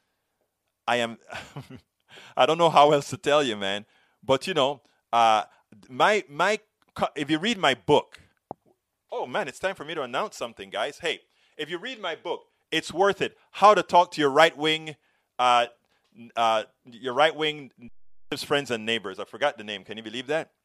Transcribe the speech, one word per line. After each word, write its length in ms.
I 100
am, 220
<laughs> 600
I 100
don't 120
know 120
how 220
else 200
to 60
tell 260
you, 120
man. 300
But, 240
you 80
know, 280
uh, 300
my, 380
my 320
co-, 200
if 140
you 100
read 180
my 180
book, 440
oh, 140
man, 220
it's 120
time 160
for 100
me 100
to 80
announce 340
something, 320
guys. 300
Hey, 220
if 120
you 80
read 240
my 140
book, 300
it's 220
worth 280
it. 160
How 220
to 100
Talk 280
to 100
Your 80
Right 280
Wing, 380
uh, 280
uh, 280
Your 280
Right 220
Wing 360
Friends 340
and 140
Neighbors. 340
I 60
forgot 320
the 60
name. 200
Can 140
you 60
believe 240
that? 240